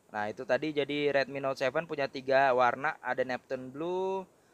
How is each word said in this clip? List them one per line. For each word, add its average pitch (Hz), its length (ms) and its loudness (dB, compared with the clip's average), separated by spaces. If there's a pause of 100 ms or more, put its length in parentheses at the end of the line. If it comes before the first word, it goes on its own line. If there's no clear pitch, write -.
(100)
Nah, 104 160 -4
itu 123 160 -8
tadi 143 320 0
jadi 143 400 0
Redmi 139 240 0
Note 135 240 -4
seven 151 240 0
punya 143 240 -4
tiga 135 400 4
warna, 123 480 2
ada 127 240 -2
Neptune 127 480 -8
Blue, 185 560 -4 (260)